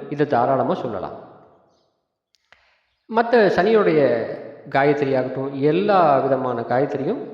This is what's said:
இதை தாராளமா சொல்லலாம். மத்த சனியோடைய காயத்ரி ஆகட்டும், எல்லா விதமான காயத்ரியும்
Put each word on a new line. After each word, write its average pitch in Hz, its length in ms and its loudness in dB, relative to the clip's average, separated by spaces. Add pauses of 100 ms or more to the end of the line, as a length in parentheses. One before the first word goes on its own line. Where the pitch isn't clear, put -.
(100)
இதை 147 160 -2
தாராளமா 131 480 0
சொல்லலாம். 95 380 -8 (2000)
மத்த 233 300 4
சனியோடைய 170 800 2 (440)
காயத்ரி 139 460 2
ஆகட்டும், 135 440 -4
எல்லா 165 580 2
விதமான 131 420 -2
காயத்ரியும் 139 580 -2 (160)